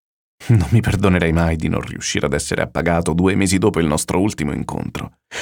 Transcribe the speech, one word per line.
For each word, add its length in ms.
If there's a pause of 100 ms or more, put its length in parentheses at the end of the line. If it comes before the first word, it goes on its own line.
(500)
Non 220
mi 100
perdonerei 520
mai 220
di 120
non 140
riuscire 460
ad 60
essere 280
appagato 520
due 220
mesi 220
dopo 220
il 80
nostro 320
ultimo 340
incontro. 640 (220)